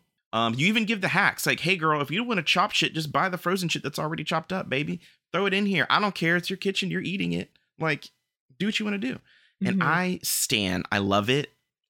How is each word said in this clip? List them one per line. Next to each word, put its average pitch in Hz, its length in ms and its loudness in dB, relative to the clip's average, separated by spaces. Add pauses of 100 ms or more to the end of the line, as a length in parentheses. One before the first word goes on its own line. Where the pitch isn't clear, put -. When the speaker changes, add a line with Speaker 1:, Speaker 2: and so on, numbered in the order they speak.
(340)
Speaker 1:
Um, 113 220 0
you 139 120 2
even 220 180 2
give 202 160 -2
the 185 80 0
hacks. 175 360 0
Like, 139 160 0
"Hey, 185 160 0
girl, 156 240 2
if 135 100 -4
you 196 120 -2
wanna 226 200 -2
chop - 280 2
shit, - 220 0
just 156 180 -4
buy 151 180 2
the 180 80 -4
frozen 175 320 0
shit 147 140 -2
that's 143 160 -6
already 151 240 -4
chopped 165 280 -2
up, 185 180 -4
baby. 156 300 -2 (320)
Throw 190 140 0
it 190 80 2
in 202 120 2
here. 185 240 2
I 143 100 6
don't 196 160 2
care. 170 200 2
It's 175 140 -2
your 190 80 -4
kitchen. 196 340 -2
You're 175 100 -2
eating 180 320 -2
it. - 160 -4 (300)
Like, 156 300 -2 (500)
do 185 60 -2
what 214 140 0
you - 60 -4
wanna 104 120 -2
do." 240 220 -4 (420)
And 190 180 2
Speaker 2:
Mm-hmm. 180 100 2
Speaker 1:
I 180 340 2
stan. 95 680 0
I 104 80 2
love 101 300 2
it. 139 200 2 (400)